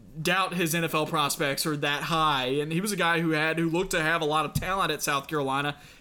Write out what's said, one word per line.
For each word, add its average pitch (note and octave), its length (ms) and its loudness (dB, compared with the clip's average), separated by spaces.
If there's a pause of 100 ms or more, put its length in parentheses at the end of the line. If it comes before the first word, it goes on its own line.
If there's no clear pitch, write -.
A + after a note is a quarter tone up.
(220)
doubt F3+ 320 0
his E3+ 220 0
N E3+ 80 0
F D#3 100 -2
L D#3 140 2
prospects D3 580 0
are D#3 120 -2
that C#3+ 260 -2
high, D3+ 420 2
and D3 260 0
he E3 80 0
was G#3+ 120 -2
a G3 60 -4
guy E3+ 240 2
who E3 100 2
had, D#3+ 260 0
who E3 100 2
looked F3+ 240 0
to F3 100 2
have D#3+ 200 2
a D#3+ 40 0
lot D3+ 200 2
of - 80 -6
talent F#3 380 0
at C#3+ 100 -4
South C#3+ 260 -2
Carolina, C#3+ 480 0 (260)